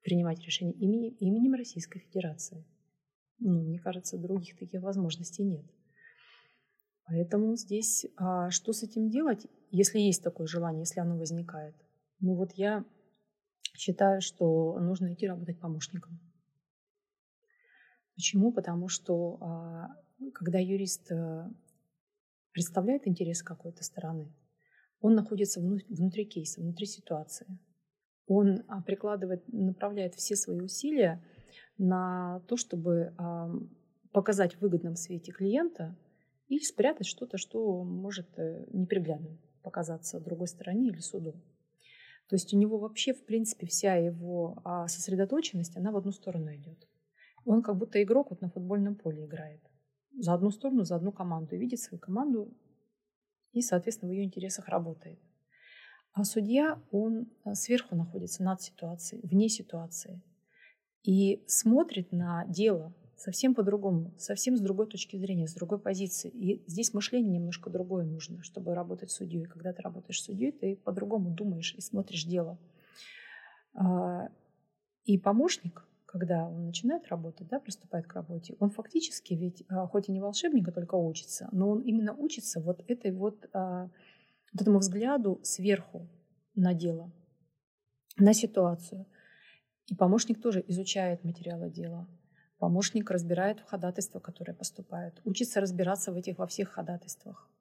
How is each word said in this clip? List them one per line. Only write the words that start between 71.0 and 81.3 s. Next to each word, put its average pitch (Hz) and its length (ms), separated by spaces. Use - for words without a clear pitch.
думаешь 170 460
и 190 40
смотришь 185 440
дело. 175 320
А, 180 560
и 196 120
помощник, 208 680
когда 170 420
он 170 180
начинает 247 420
работать, 165 400
да, 269 120
приступает - 480
к - 60
работе, 170 460
он 202 100
фактически - 640
ведь, 175 360
а, 185 180
хоть 196 220
и - 20
не 190 100
волшебник, 208 460
а 175 40
только 175 240
учится, - 560